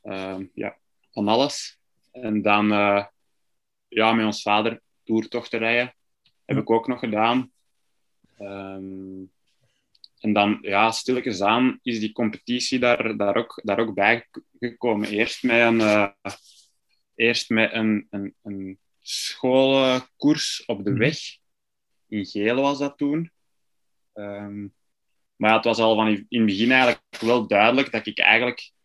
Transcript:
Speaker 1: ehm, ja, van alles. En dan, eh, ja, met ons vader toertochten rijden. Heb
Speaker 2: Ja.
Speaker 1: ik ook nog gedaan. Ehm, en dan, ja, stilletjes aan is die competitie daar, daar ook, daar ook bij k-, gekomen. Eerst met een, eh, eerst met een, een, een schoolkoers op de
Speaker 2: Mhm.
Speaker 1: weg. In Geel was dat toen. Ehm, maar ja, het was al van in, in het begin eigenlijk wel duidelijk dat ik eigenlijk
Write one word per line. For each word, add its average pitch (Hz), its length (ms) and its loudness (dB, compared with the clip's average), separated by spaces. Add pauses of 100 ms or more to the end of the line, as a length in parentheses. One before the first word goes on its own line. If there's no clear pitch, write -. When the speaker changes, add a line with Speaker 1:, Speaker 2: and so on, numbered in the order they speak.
(120)
Speaker 1:
ehm, 95 320 -8 (100)
ja, 104 220 -8 (340)
van 104 180 -2
alles. 123 500 0 (340)
En 110 300 -2
dan, 104 300 4
eh, 101 320 2 (840)
ja, 110 240 2
met 113 120 2
ons 107 180 -2
vader 107 400 0 (220)
toertochten 113 540 -4
rijden. 120 360 -2 (500)
Heb - 120 -4
Speaker 2:
Ja. 107 60 -2
Speaker 1:
ik - 80 -8
ook 113 180 2
nog 123 100 -4
gedaan. 117 520 0 (880)
Ehm, 95 840 -14 (1000)
en 107 120 0
dan, 104 280 2
ja, 101 300 0
stilletjes 123 520 -4
aan 117 400 2
is 117 180 -4
die 110 120 -4
competitie 120 680 -4
daar, 117 380 0
daar 101 200 0
ook, - 280 -4
daar 101 140 -2
ook 110 160 -2
bij 107 260 2 (100)
k-, - 100 -18 (180)
gekomen. 113 500 -4
Eerst 107 340 -4
met 120 180 4
een, 113 200 4
eh, 104 280 2 (1040)
eerst 117 360 -2
met 110 220 2
een, 110 380 -2
een, 98 320 -10
een 98 360 -12 (220)
schoolkoers 135 1700 0
op 98 180 -6
de 101 60 -2
Speaker 2:
Mhm. 98 80 0
Speaker 1:
weg. 139 200 0 (880)
In 104 180 -6
Geel 110 340 -2
was 139 180 0
dat 143 200 -6
toen. 151 340 -4 (800)
Ehm, 101 480 -12 (760)
maar 107 140 4
ja, 113 60 8
het 110 80 0
was 117 140 2
al 113 160 4
van 110 140 2
in, 101 200 0
in 123 120 -4
het 110 80 4
begin 104 220 2
eigenlijk 127 320 4 (180)
wel 113 260 2
duidelijk 117 460 4
dat 110 140 -4
ik 107 120 -10
eigenlijk 120 540 2 (120)